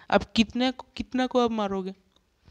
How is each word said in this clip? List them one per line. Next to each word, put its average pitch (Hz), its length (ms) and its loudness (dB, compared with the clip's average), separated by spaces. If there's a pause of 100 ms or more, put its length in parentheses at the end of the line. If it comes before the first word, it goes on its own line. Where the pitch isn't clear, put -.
अब 202 140 4 (120)
कितने 240 360 2
को, - 140 -12 (100)
कितना 254 320 -4
को 247 120 2
आप 240 120 2
मारोगे? 196 440 -4 (560)